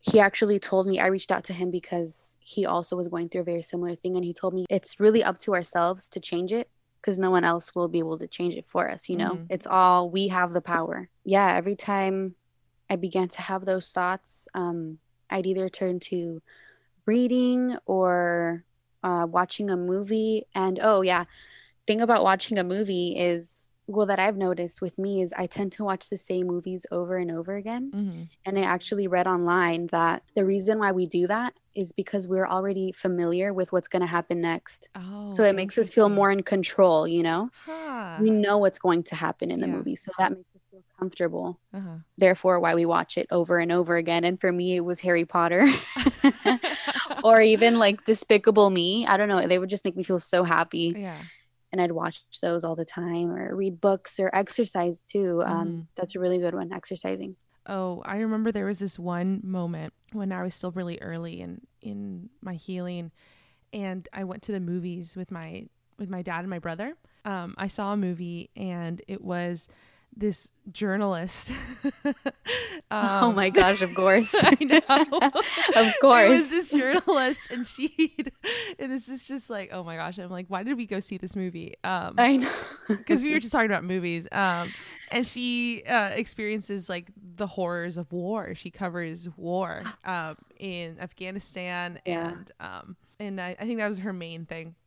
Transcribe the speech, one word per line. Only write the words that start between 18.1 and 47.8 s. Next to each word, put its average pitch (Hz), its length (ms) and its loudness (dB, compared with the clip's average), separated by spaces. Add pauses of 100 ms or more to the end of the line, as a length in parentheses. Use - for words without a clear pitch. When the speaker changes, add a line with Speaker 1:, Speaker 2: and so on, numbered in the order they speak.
Speaker 1:
uh, 175 260 0
watching 180 400 0
a 185 80 0
movie. 208 800 -2
And, 190 260 0
oh, 214 200 6
yeah, 180 240 2 (640)
thing 220 140 2
about 233 220 6
watching 190 360 2
a 180 40 2
movie 180 540 -2
is, 170 540 -2 (160)
well, 208 200 2
that 190 120 2
I've 202 180 2
noticed 175 440 -2
with 185 160 -6
me 196 240 0
is 175 160 -2
I 214 100 -2
tend 196 260 -4
to 214 120 -8
watch 190 240 -4
the 202 80 -6
same 185 300 -2
movies 175 440 -6
over 175 260 -2
and 175 140 -2
over 170 240 -6
again. 240 380 -8
Speaker 2:
Mm-hmm. 190 300 -6 (220)
Speaker 1:
And 196 140 0
I 196 40 2
actually 190 440 -2
read 180 200 2
online 175 600 2
that 165 360 0 (120)
the 196 100 2
reason 196 340 0
why 202 140 2
we 185 140 0
do 175 200 0
that 226 280 -2 (200)
is 185 180 -6
because 190 340 -4
we're 190 200 0
already 190 460 -2
familiar 180 600 0
with 185 200 -2
what's 180 160 0
gonna 180 180 0
happen 170 340 -2
next. - 540 -6
Speaker 2:
Oh, 196 40 -12 (280)
Speaker 1:
So 202 180 2
it 196 100 6
makes 190 220 -2
us 220 140 0
feel 214 180 6
Speaker 2:
interesting. - 0 -
Speaker 1:
more 196 220 6
in 196 120 2
control, 175 640 4
you 170 160 2
know? 170 280 0 (140)
Speaker 2:
Huh. 254 560 -8
Speaker 1:
We 220 100 6
know 208 280 4
what's 196 200 4
going 175 260 2
to 165 100 -8
happen 160 360 -4
in - 100 -2
the 180 60 -2
Speaker 2:
Yeah. - 20 -2
Speaker 1:
movie. - 280 -4
So - 200 -14
that 190 160 2
makes 185 220 -14
us 185 60 -20 (100)
feel 190 120 -20 (160)
comfortable. 175 600 -4 (120)
Speaker 2:
Uh-huh. 190 240 -10 (200)
Speaker 1:
Therefore, 185 420 4
why 170 160 4
we 170 100 4
watch 170 320 0
it 175 140 -2
over 175 280 2
and 170 120 0
over 170 260 2
again. 170 280 0
And 180 140 0
for 185 120 2
me, 180 260 0
it 175 40 0
was 175 200 -4
Harry 170 240 2
Potter 175 400 4 (300)
<laughs> - 280 0
Speaker 2:
<laughs> - 1000 0
Speaker 1:
or 226 180 10
even, 220 380 8
like, 208 260 4